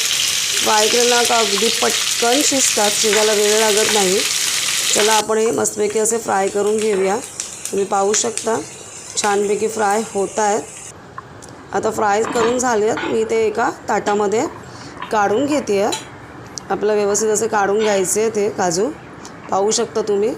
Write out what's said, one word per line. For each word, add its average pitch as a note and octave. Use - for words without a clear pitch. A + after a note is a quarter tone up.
फ्राय G#3+
केले A#3+
ना A#3+
का A#3+
अगदी G#3
पटकन A#3+
शिजतात, A#3+
शिजायला G#3+
वेळ G#3
लागत G#3+
नाही. G3+
चला G#3+
आपण G#3+
हे A3
मस्तपैकी G#3
असे A3+
फ्राय G#3
करून G3+
घेऊया. G3
तुम्ही G3
पाहू G3
शकता A3+
छानपैकी G3+
फ्राय G#3+
होत G3
आहेत. G#3+
आता G3+
फ्राय G#3+
करून A#3
झाले A3+
आहेत. -
मी A3+
ते A3+
एका A3+
ताटामध्ये G#3
काढून G#3+
घेते A#3+
आहे. A3
आपलं G3
व्यवस्थित G#3
असे G#3+
काढून G3+
घ्यायचे G3+
आहे A3+
ते G#3+
काजू. F#3+
पाहू G3
शकता A3
तुम्ही G#3